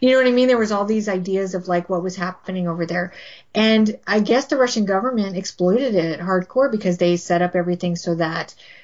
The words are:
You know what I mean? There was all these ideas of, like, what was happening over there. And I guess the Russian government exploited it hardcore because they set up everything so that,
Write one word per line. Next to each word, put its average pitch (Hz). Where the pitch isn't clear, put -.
You 254
know 262
what 254
I -
mean? 247
There 254
was 220
all 202
these 214
ideas 190
of, 180
like, 175
what 180
was 185
happening 185
over 170
there. 175
And 220
I 214
guess 240
the 294
Russian 247
government 196
exploited 196
it 160
hardcore 190
because 196
they 175
set 175
up 180
everything 175
so 170
that, 165